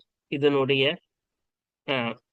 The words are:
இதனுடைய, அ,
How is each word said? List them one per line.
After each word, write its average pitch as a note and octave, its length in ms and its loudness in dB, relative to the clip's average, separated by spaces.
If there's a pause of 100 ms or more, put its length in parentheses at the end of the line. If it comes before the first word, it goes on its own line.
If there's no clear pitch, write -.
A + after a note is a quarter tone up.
(260)
இதனுடைய, C#3 680 0 (920)
அ, A#2+ 280 -4 (160)